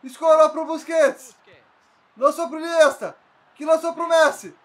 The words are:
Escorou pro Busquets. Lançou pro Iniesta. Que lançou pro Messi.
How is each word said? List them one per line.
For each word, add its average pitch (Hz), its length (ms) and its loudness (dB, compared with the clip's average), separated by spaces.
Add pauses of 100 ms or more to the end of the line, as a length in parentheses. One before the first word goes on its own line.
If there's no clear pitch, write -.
Escorou 311 480 2
pro 320 160 -8
Busquets. 311 680 -2 (800)
Lançou 302 320 -2
pro 311 120 -12
Iniesta. 311 580 0 (380)
Que 294 100 -12
lançou 320 280 -2
pro 339 140 -6
Messi. 311 580 0